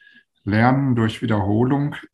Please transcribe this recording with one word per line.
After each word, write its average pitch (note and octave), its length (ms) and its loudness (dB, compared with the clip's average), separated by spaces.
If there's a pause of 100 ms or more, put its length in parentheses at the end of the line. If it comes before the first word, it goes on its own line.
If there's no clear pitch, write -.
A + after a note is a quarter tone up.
(440)
Lernen B2+ 520 2
durch A2 260 -2
Wiederholung A#2 760 0 (180)